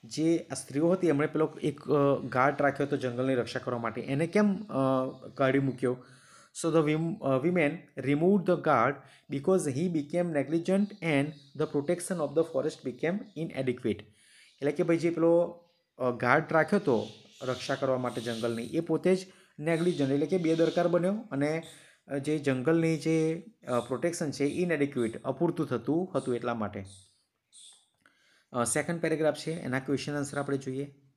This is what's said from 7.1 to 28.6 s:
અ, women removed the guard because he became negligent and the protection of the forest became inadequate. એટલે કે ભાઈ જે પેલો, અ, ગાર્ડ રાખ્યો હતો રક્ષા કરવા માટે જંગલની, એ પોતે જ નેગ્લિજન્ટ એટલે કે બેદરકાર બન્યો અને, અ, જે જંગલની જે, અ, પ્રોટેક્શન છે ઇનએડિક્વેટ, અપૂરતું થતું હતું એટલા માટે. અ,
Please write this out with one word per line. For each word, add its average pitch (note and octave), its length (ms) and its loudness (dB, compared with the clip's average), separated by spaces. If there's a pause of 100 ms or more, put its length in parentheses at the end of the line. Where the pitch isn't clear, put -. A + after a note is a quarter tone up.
અ, C3+ 280 0
women E3+ 240 2 (300)
removed D#3+ 460 4
the F3 100 4
guard C#3 360 4 (380)
because D3+ 420 0
he D#3 140 -2
became E3+ 460 -2
negligent E3+ 540 0 (160)
and D3 240 2 (320)
the D3+ 80 0 (100)
protection F3 400 -2
of C#3+ 200 -2
the E3 80 4 (120)
forest C#3+ 300 -4
became D3+ 280 -2 (240)
inadequate. B2+ 640 -2 (600)
એટલે C#3+ 120 0
કે F3 100 -2
ભાઈ E3 140 2
જે E3+ 140 0
પેલો, E3+ 500 2 (380)
અ, B2+ 120 0
ગાર્ડ B2 420 2
રાખ્યો D#3+ 260 4
હતો A2 300 2 (340)
રક્ષા B2+ 320 -4
કરવા C3 240 0
માટે B2 220 -4
જંગલની, A#2 460 -4
એ D#3 140 -2
પોતે E3 360 2
જ F#3 100 -8 (320)
નેગ્લિજન્ટ D#3+ 520 0
એટલે C#3+ 160 2
કે F#3 120 0
બેદરકાર E3 500 2
બન્યો F3 240 2 (180)
અને, D3 320 -2 (440)
અ, C#3+ 120 -6
જે D3+ 200 -2
જંગલની D#3 580 2
જે, D#3+ 500 0 (220)
અ, B2 120 2
પ્રોટેક્શન D3+ 500 -2
છે C#3 140 -2
ઇનએડિક્વેટ, C#3+ 760 0
અપૂરતું D#3+ 440 0
થતું C#3 480 -2
હતું C3 220 -2
એટલા A#2 180 -2
માટે. G2+ 300 -6 (1700)
અ, A#2+ 120 2